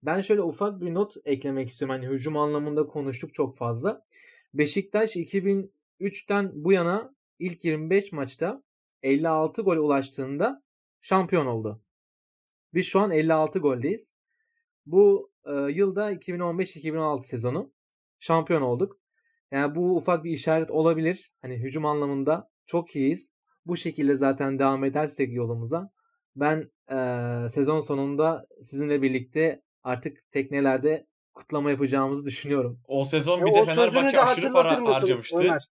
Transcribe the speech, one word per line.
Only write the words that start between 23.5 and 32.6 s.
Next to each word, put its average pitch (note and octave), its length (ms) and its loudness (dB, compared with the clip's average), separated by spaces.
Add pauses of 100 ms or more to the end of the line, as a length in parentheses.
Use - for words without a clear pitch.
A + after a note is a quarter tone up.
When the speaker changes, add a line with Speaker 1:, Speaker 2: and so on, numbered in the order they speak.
Speaker 1:
Bu E3+ 100 -4
şekilde C#3+ 400 0
zaten C3+ 420 0
devam C3+ 260 2
edersek C#3+ 480 -2
yolumuza A#2+ 580 -4 (460)
ben, D3+ 340 0 (200)
e, A#2+ 580 -4
sezon C#3+ 320 0
sonunda D3 680 -2 (160)
sizinle C#3+ 400 -2
birlikte C3 600 0 (200)
artık B2+ 360 -6 (140)
teknelerde C#3 760 0 (280)
kutlama D3 360 -4
yapacağımızı C#3 560 0
düşünüyorum. C3 600 -4